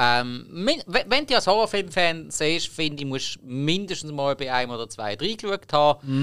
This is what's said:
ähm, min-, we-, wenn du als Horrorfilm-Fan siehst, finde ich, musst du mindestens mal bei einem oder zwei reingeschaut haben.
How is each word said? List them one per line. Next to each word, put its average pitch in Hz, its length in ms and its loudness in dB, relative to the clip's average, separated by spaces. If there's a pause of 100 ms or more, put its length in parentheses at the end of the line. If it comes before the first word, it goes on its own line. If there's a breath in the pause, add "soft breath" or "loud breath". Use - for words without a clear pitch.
(220)
ähm, 123 260 -8
min-, 240 380 -2
we-, 196 200 0
wenn 269 200 0
du 262 80 0
als 226 120 2
Horrorfilm-Fan 180 840 2
siehst, 160 380 0
finde 147 340 -4
ich, 139 40 -4
musst 131 300 -4
du - 80 -18
mindestens 156 680 -2
mal 139 260 0
bei 135 140 -6
einem 127 200 0
oder 117 180 -6
zwei 104 280 -6
reingeschaut 196 540 -4
haben. 147 280 6 (240)